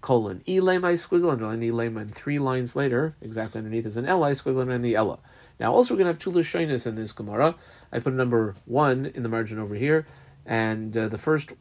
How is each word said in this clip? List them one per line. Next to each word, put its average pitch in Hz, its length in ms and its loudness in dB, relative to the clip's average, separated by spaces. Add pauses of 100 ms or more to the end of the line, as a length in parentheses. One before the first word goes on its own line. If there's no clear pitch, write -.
colon, 107 480 0
Elay 185 320 4
my 180 140 2
squiggle, 175 360 2
underline 113 300 -2
Elay 117 320 0
my 107 120 -6
three 143 340 -4
lines 127 360 -2
later, 143 460 2
exactly 110 380 -6
underneath 113 280 -2
is 104 100 -6
an 123 100 -4
Eli 160 260 2
squiggle 131 420 -2
and 120 100 -2
the 117 120 2
Ella." 107 220 0 (420)
Now, 113 120 2
also 247 220 6
we're 202 40 0
gonna 180 120 4
have 170 80 -2
two 185 140 -6
Lashonis 160 540 0
in 110 100 -4
this 110 160 -8
Gemara. 110 420 0 (380)
I 117 80 -2
put 131 140 -2
number 117 500 0
one 135 420 2
in 135 160 -8
the 117 60 -4
margin 110 300 -4
over 104 160 -6
here, 151 300 2 (400)
and, 110 520 -2
uh, 110 120 0
the 104 100 -6
first 156 420 0